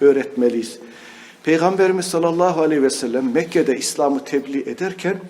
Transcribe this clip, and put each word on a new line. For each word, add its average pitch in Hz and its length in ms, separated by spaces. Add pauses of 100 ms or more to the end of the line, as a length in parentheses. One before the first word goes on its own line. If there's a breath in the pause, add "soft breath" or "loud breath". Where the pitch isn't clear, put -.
öğretmeliyiz. 123 800 (640 loud breath)
Peygamberimiz 185 640
sallallahu 170 560
aleyhi 156 200
ve 131 80
sellem 127 420
Mekke'de 165 460
İslam'ı 143 460
tebliğ 139 360
ederken 185 560 (140)